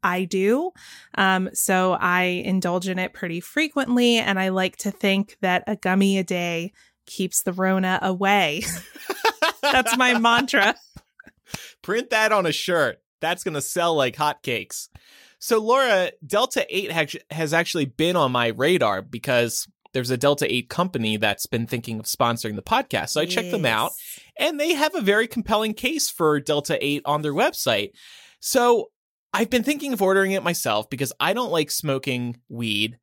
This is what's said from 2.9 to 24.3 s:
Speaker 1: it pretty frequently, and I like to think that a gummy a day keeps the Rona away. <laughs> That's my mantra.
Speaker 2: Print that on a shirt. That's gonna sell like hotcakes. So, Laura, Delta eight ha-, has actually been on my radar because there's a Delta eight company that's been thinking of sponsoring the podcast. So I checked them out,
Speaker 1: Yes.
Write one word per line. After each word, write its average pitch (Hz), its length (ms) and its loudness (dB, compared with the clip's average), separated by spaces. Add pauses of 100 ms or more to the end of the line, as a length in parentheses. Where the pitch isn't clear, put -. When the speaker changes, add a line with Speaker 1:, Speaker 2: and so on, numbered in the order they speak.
Speaker 1:
it 185 140 -6
pretty 170 260 -8
frequently, 247 760 2
and 196 220 0
I 190 100 0
like 185 280 0
to 202 140 -6
think 196 500 0
that 185 240 0
a 214 100 -2
gummy 196 440 2
a 185 40 -2
day 175 480 -4 (360)
keeps - 340 -4
the 185 120 -4
Rona 185 480 2
away. 190 600 2 (540)
<laughs> - 460 -2
That's 254 360 2
my 247 220 4
mantra. 233 560 4 (1040)
Speaker 2:
Print 220 300 -4
that 220 200 4
on 202 140 2
a 160 60 2
shirt. 147 480 0 (220)
That's 180 220 -2
gonna 151 180 -4
sell 170 340 0
like 131 200 2
hotcakes. 135 760 -4 (500)
So, 226 220 0
Laura, 220 500 2 (140)
Delta 214 440 0
eight 190 220 -4
ha-, 160 280 -4 (100)
has 151 240 -4
actually 165 320 0
been 160 300 0
on 143 160 2
my 120 160 2
radar 117 540 2
because 120 680 -2 (260)
there's 123 160 -2
a 127 80 0
Delta 143 340 2
eight 123 180 -2
company 117 480 -2
that's 101 280 0
been 117 220 -4
thinking 117 320 -6
of 110 60 -12
sponsoring 117 500 -2
the 104 60 -8
podcast. 220 480 -2
So 151 120 0
I 165 40 0
checked 180 260 -4
them 185 140 -2
out, 113 260 2
Speaker 1:
Yes. - 280 -16 (180)